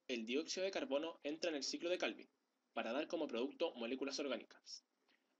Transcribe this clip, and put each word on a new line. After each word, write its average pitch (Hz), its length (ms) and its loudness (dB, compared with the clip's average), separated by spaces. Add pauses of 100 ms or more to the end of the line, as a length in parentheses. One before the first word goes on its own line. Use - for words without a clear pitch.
el 117 200 0
dióxido 151 380 2
de 196 60 2
carbono 156 520 0
entra 160 260 -2
en 156 80 0
el 135 80 -2
ciclo 156 240 -2
de 180 80 4
Calvin, 127 320 0 (460)
para 117 180 0
dar 139 160 2
como 160 180 2
producto 131 500 0
moléculas 131 420 -2
orgánicas. - 680 -4 (560)